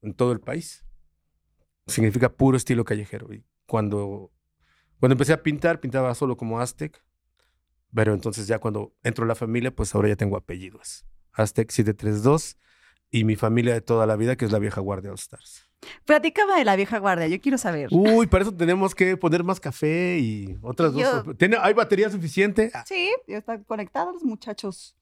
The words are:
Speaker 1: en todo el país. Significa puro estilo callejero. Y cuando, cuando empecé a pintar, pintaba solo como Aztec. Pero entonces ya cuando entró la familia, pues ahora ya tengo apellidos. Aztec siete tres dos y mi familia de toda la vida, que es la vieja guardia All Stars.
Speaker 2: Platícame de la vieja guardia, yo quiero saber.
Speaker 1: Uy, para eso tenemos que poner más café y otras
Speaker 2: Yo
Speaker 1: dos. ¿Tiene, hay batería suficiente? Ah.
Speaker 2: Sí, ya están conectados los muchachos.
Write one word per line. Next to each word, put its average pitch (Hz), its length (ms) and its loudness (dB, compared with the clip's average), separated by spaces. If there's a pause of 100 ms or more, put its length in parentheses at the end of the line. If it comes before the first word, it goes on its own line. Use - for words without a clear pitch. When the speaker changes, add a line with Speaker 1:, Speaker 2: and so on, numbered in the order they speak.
Speaker 1:
en 104 120 -10
todo 123 180 2
el 113 80 -4
país. - 440 -12 (1000)
Significa 117 460 2
puro 131 240 4
estilo 117 280 0
callejero. 104 480 -8
Y 107 120 -20 (200)
cuando, 101 680 -4 (680)
cuando 127 140 4
empecé 135 200 2
a 156 120 0
pintar, 160 340 0
pintaba 127 380 -2
solo 131 200 -2
como 113 220 -6
Aztec. 127 420 -8 (960)
Pero 107 180 4
entonces 104 360 -4
ya 110 100 0
cuando 104 340 -6 (120)
entró 117 200 -2
la 113 120 0
familia, 120 360 -4
pues - 220 -6
ahora 104 140 4
ya 104 80 0
tengo 101 200 -2
apellidos. - 720 -14 (260)
Aztec 110 380 -2
siete 107 240 0
tres 104 300 -4
dos 147 340 2 (540)
y 117 100 2
mi 107 140 2
familia 117 360 2
de 117 100 -2
toda 113 220 2
la 110 120 2
vida, 113 180 0
que 123 120 -4
es 104 40 0
la 107 80 2
vieja 104 220 -4
guardia 98 320 -6
All 98 40 -14
Stars. - 540 -20 (360)
Speaker 2:
Platícame 320 500 2
de 294 80 4
la 202 100 4
vieja 196 240 -2
guardia, 180 300 0
yo 180 120 -2
quiero 277 160 0
saber. 165 360 -4
Speaker 1:
Uy, 214 340 6
para 185 160 4
eso 208 100 -4
tenemos 180 440 2
que 185 200 2
poner 175 280 2
más 185 160 -2
café 170 580 -2
y 104 440 -4
otras 127 300 0
Speaker 2:
Yo 240 300 0
Speaker 1:
dos. 131 160 -10
¿Tiene, 208 220 4
hay 196 120 4
batería 214 380 2
suficiente? 196 640 0
Ah. 120 100 -8
Speaker 2:
Sí, 370 280 -4 (160)
ya 202 100 -10
están 226 240 -10
conectados 233 500 -6
los 339 120 -14
muchachos. 214 760 -8